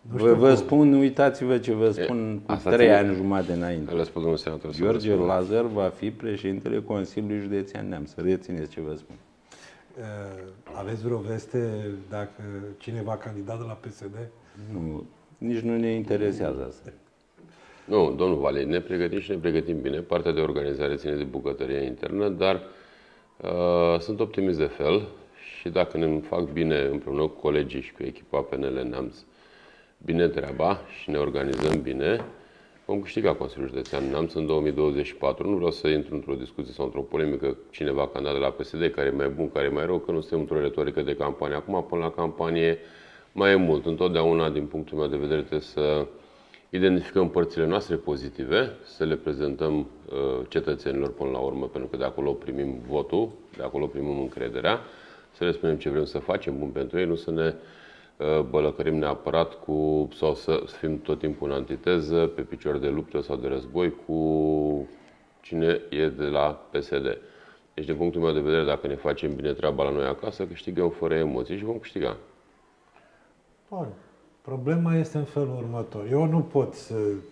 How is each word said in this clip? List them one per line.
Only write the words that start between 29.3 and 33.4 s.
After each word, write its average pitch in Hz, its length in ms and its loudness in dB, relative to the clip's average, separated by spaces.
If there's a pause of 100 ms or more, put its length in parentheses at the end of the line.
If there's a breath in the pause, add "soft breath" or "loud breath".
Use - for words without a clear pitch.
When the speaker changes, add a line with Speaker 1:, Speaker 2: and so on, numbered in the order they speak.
Speaker 3:
bine 85 220 4
treaba 73 520 2 (220)
și - 80 -8
ne 73 80 0
organizăm 69 640 0
bine, 69 440 0 (600 loud breath)
vom 101 140 -2
câștiga 101 340 0
Consiliul 67 340 -6